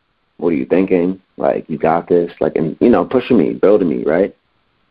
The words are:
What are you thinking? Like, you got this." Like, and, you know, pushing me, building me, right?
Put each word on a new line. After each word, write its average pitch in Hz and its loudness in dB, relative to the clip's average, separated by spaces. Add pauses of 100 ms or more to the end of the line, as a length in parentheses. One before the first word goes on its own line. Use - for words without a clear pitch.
(380)
What 82 -2
are 85 0
you 65 -4
thinking? 92 0 (180)
Like, - -2
you 80 -8
got 82 -2
this." 87 0
Like, - -2
and, 80 -4
you 113 4
know, 90 2
pushing 127 0
me, 60 0
building 87 2
me, 62 -4
right? 120 0 (540)